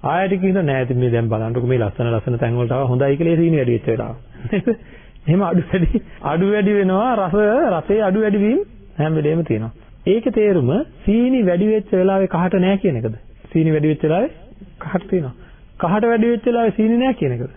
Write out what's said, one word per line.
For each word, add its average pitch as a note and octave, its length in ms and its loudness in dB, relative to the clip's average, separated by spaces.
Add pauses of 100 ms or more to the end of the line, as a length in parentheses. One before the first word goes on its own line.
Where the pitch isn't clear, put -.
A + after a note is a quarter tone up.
ආයෙත් F3+ 340 -2
කිව්ව F#3 260 0
නෑ C#3 220 0
ඉතින් B2 160 -2
මේ B2 140 2
දැන් A#2 160 0
බලන්නකෝ A2+ 400 -2
මේ B2+ 120 2
ලස්සන A2+ 280 -2
ලස්සන A#2 300 -2
තැන් A#2 180 -2
වලට B2 180 -2
ආව C3 140 0
හොඳයි C#3 280 2
කියලා E3 180 0
ඒ D#3+ 60 2
සීනි E3 160 2
වැඩි B2 180 2
වෙච්ච G#2+ 140 -4
වෙලාව. A2+ 260 -4 (280)
නේද? F#3 260 -2 (520)
එහෙම F3+ 220 2
අඩු F3+ 220 2
වැඩි, F#3+ 380 0 (220)
අඩු E3 220 0
වැඩි G#3 280 2
වෙනවා G3+ 400 2
රස, F#3+ 220 -2 (320)
රසයේ G3 340 0
අඩු G3 180 2
වැඩි G#3 200 2
වීම A#3 200 2 (340)
හැම D#3 200 0
වෙලේම D#3 300 0
තියෙනවා. A2+ 280 -4 (320)
ඒකේ A3 280 0
තේරුම F#3+ 380 2 (280)
සීනි B3 440 2
වැඩි F3+ 260 2
වෙච්ච G#3+ 240 0
වෙලාවේ F#3+ 380 2
කහට F3+ 320 0
නෑ F#3+ 160 2
කියන D#3+ 200 0
එකද? A2+ 180 -4 (300)
සීනි D#3+ 240 2
වැඩි D#3 220 2
වෙච්ච D3 100 -2
වෙලාවේ F3+ 280 0 (500)
කහට F3+ 260 -6
තියෙනවා. D3+ 280 -2 (420)
කහට G3+ 280 0
වැඩි A#3 280 2
වෙච්ච A3+ 140 -2
වෙලාවේ A#3 280 0
සීනි A3 220 2
නෑ B3+ 180 0
කියන C3 200 -2
එකද? A#2+ 220 -6